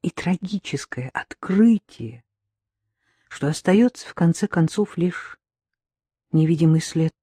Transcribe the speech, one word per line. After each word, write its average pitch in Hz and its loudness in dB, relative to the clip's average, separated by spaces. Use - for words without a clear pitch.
И - -6
трагическое 175 -6
открытие, 185 0
что - -8
остаётся 196 2
в - -20
конце 170 2
концов 175 -2
лишь - -4
невидимый 160 4
след 160 -2